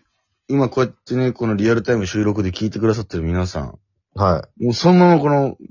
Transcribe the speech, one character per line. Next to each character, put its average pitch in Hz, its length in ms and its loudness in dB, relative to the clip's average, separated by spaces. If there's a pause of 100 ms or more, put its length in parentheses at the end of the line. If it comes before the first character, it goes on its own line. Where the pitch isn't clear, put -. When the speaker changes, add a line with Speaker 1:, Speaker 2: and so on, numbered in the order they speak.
(480)
Speaker 1:
今 135 200 0
こ - 120 -2
う 127 40 4
や 117 60 -8
っ - 40 -20
て - 200 -10
ね、 127 180 -2
こ 117 140 -6
の 110 80 -2
リ 104 160 0
ア 117 40 4
ル 113 80 -2
タ 123 100 -2
イ 120 40 0
ム 101 100 -4
収 107 180 -2
録 104 180 -2
で 92 80 -2
聞 107 160 -6
い 107 40 -4
て - 80 -10
く 107 80 -2
だ 110 80 2
さ 110 80 -6
っ - 20 -6
て - 120 -12
る 82 60 -4
皆 87 240 -2
さ 80 160 -8
ん。 62 160 -14 (360)
Speaker 2:
は 92 340 0 (100)
い。 - 60 -6
Speaker 1:
も 120 60 0
う 117 40 0
そ 175 180 4
の 180 60 6
ま 175 180 6
ま 151 40 2
こ 147 100 0
の 139 260 0 (140)